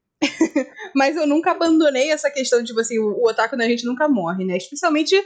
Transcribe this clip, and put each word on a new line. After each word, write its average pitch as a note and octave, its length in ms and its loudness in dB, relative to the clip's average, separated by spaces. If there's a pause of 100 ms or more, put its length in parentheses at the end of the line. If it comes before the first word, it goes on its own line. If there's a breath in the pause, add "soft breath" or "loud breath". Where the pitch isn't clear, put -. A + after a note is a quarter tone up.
(220)
<laughs> D#4 720 -2
Mas C#4 200 2
eu D#4+ 100 -2
nunca D#4 260 2
abandonei D#4 600 2
essa D4+ 200 0
questão, B3 320 0
tipo A3+ 160 -6
assim, A3+ 200 -2
o, G#3+ 200 -2
o A#3 100 4
otaku, A3+ 260 -2
né, A#3 100 0
a A#3 40 2
gente A#3+ 160 -2
nunca B3+ 220 0
morre, F#3 380 0
né? F#3 120 -2
Especialmente, D#4 580 -2 (100)